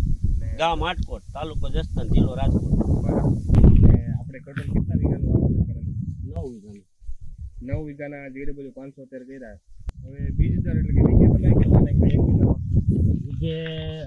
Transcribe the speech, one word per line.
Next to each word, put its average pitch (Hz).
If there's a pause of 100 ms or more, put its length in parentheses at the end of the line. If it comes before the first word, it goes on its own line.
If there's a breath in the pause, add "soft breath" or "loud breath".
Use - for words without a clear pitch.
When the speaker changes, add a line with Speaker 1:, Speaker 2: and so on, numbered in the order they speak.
(380)
Speaker 1:
ને -
Speaker 2:
ગામ 160
આટકોટ, 170 (100)
તાલુકો 151
જસદણ, -
જિલ્લો -
રાજકોટ. -
Speaker 1:
બરાબર. - (580)
ને -
આપણે -
ટોટલ -
કેટલા -
વીઘાનું -
વાવેતર -
કરેલું? - (300)
Speaker 2:
નવ -
વીઘાનું. - (800)
Speaker 1:
નવ 247
વીઘાના 143
જી 135
ડબલ્યુ 139
પાંચસો 135
તેર 127
કર્યા. 123 (460)
હવે 139
બીજ -
દર -
એટલે -
કે -
વીઘે -
તમે -
કેટલા -
નાખ્યા -
એક -
વીઘામાં? - (680)
Speaker 2:
વીઘે 160